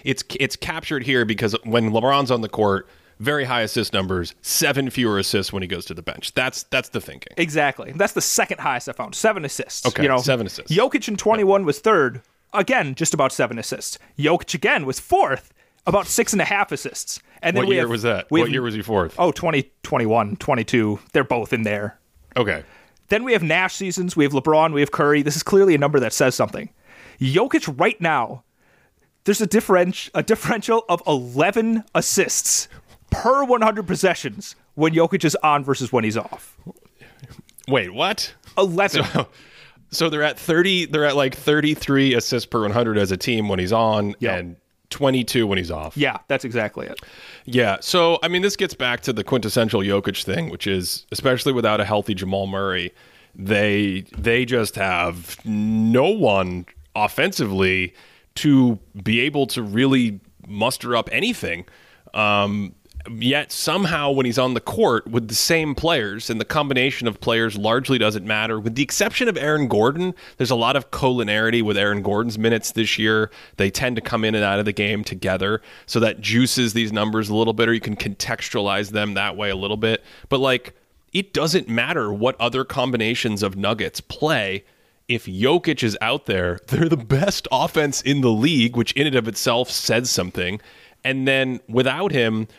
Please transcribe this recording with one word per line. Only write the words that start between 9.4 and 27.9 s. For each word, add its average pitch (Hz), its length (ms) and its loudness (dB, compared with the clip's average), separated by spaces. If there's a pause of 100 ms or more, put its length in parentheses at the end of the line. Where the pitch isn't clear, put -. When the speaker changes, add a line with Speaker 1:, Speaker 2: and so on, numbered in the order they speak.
Speaker 2:
assists. - 400 -8
Speaker 1:
Okay, - 180 0
Speaker 2:
You 139 60 4
know? 131 80 4
Speaker 1:
seven 123 300 0
assists. - 240 -10
Speaker 2:
Jokic 233 360 0
in 214 80 -4
twenty-one 196 480 2
was 147 160 0
third, 143 420 2 (320)
again, 202 420 0
just - 180 0
about 139 180 2
seven 120 280 -2
assists. - 400 -10 (180)
Jokic 151 380 0
again 196 300 0
was 131 140 -4
fourth, - 540 0 (320)
about 185 220 2
six - 260 0
and 196 80 2
a 147 40 0
half 202 260 0
assists. - 480 -8 (220)
And 165 140 0
then - 80 2
Speaker 1:
What - 60 2
Speaker 2:
we - 60 2
Speaker 1:
year 127 80 2
Speaker 2:
have, 117 80 -2
Speaker 1:
was 113 100 -2
that? 107 300 -2
Speaker 2:
we 156 80 4
Speaker 1:
What 170 80 4
Speaker 2:
have 117 60 -2
Speaker 1:
year 131 80 0
was 117 120 -2
he 107 80 -4
fourth? 95 380 0
Speaker 2:
Oh, 175 120 4
twenty 156 400 -2 (120)
twenty-one, 110 540 0
twenty-two. 113 640 0 (120)
They're 143 120 2
both 120 300 -2
in 117 100 0
there. 104 360 -4 (360)
Speaker 1:
Okay. 98 280 0 (460)
Speaker 2:
Then 214 140 2
we 254 100 0
have 190 100 2
Nash 175 320 0
seasons, 180 400 -4
we 151 80 4
have 139 100 2
LeBron, 156 400 4
we 143 60 0
have 143 120 2
Curry. 147 300 4
This 143 140 -2
is 156 80 -4
clearly 196 320 6
a - 20 4
number 143 220 2
that 113 140 0
says 131 220 2
something. 107 340 -4 (520)
Jokic 151 580 0
right 208 220 2